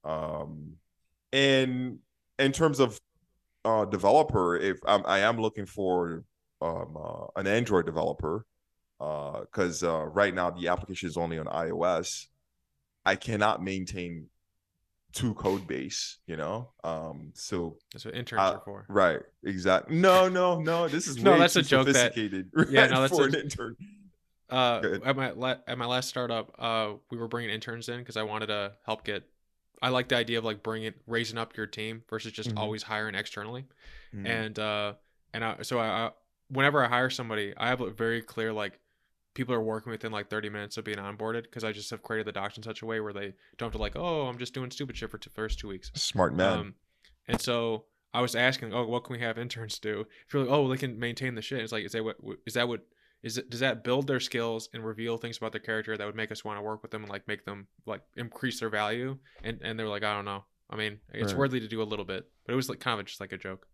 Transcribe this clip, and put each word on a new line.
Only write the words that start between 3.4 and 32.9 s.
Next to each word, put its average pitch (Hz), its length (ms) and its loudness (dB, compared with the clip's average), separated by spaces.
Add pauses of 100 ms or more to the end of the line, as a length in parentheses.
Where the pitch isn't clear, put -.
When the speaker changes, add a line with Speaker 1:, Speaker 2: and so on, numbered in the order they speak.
Speaker 1:
uh, 110 200 6
developer, 98 720 6
if 90 300 0
I'm, 98 220 6
I 95 120 4
am 113 220 4
looking 107 240 -2
for, 90 600 0 (360)
um, 82 340 -4
uh, 78 300 -10 (120)
an 95 100 0
Android 101 400 4
developer, 80 580 -2 (540)
uh, 71 460 -6
'cause, 90 380 0
uh, 80 220 2
right 92 300 2
now 90 160 2
the 87 160 -4
application 90 420 -2
is 78 80 -4
only 82 220 -2
on 78 80 -6
I 82 240 -2
O 82 100 -2
S. 87 460 0 (760)
I 98 120 4
cannot 104 480 0
maintain 90 680 -6 (840)
two 117 240 -2
code 95 320 0
base, - 580 -6
you 82 100 -8
know? 98 380 -6 (100)
Um, 80 520 -8
so 85 420 -6 (140)
Speaker 2:
That's - 120 -16
what 110 120 -10
interns 120 260 -2
Speaker 1:
uh, 95 140 6
Speaker 2:
are - 100 -12
for. 101 240 -14
Speaker 1:
right, 92 320 6 (220)
exact-, 92 460 2
no, 185 380 8
no, 180 320 4
no, 165 280 2
this 156 200 -2
is 135 100 -6
Speaker 2:
<laughs> 117 40 -4
No, 190 120 10
Speaker 1:
way 165 60 10
Speaker 2:
that's 170 160 8
a 175 60 6
Speaker 1:
too 139 60 0
Speaker 2:
joke 131 180 6
that, 139 80 6 (200)
Speaker 1:
sophisticated, 98 400 -2
<laughs> 156 160 6
Speaker 2:
yeah, 135 120 8
Speaker 1:
right, 131 80 8
Speaker 2:
no, 131 120 6
that's 135 120 4
Speaker 1:
for 147 120 6
Speaker 2:
a - 20 4
Speaker 1:
an 143 80 2
intern. 120 420 -6 (720)
Speaker 2:
Uh, 123 320 4
Speaker 1:
Go 107 80 0
ahead. 104 160 0
Speaker 2:
at 135 100 2
my 131 160 -2
la-, 123 360 -2
at 127 100 -4
my 123 80 -4
last 123 240 0
startup, 117 480 -4
uh, 113 360 0 (180)
we 120 60 -8
were 117 100 -6
bringing 117 240 -4
interns 117 380 -6
in 120 140 -8
'cause 110 140 -8
I 107 60 0
wanted 107 240 -4
to 101 260 -2 (120)
help 110 180 -4
get, 104 260 -6 (540)
I 127 60 2
like 127 200 0
the 127 60 4
idea 117 240 2
of, 113 60 -4
like, 107 180 -4
bringing, 110 320 -4 (100)
raising 113 320 -2
up 110 200 -6
your 107 100 -4
team 110 420 -8
versus 110 220 -8
just 110 180 -6
Speaker 1:
Mm-hmm. 107 80 -2
Speaker 2:
always 107 240 -4
hiring 107 320 -2